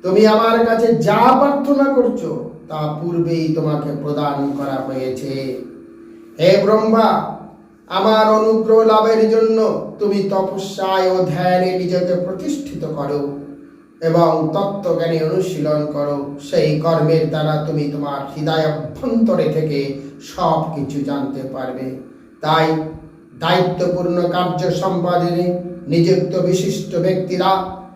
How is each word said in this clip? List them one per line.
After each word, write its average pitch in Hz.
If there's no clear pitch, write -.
তুমি 208
আমার 226
কাছে 226
যা 202
প্রার্থনা 277
করছো, 233
তা 151
পূর্বেই 165
তোমাকে 147
প্রদান 143
করা 139
হয়েছে। 135
হে 190
ব্রহ্মা, 220
আমার 214
অনুগ্রহ 220
লাভের 220
জন্য 220
তুমি 196
তপস্যায় 190
ও 185
ধ্যানে 180
নিজেকে 180
প্রতিষ্ঠিত -
করো 147
এবং 160
তত্ত্বজ্ঞানী 180
অনুশীলন 151
করো। 143
সেই 156
কর্মের 160
দ্বারা 151
তুমি 147
তোমার 143
হৃদয় 156
অভ্যন্তরে 190
থেকে 151
সব 160
কিছু 139
জানতে 131
পারবে। 131
তাই 156
দায়িত্বপূর্ণ 180
কার্য 180
সম্পাদনে 175
নিযুক্ত 175
বিশিষ্ট -
ব্যক্তিরা 185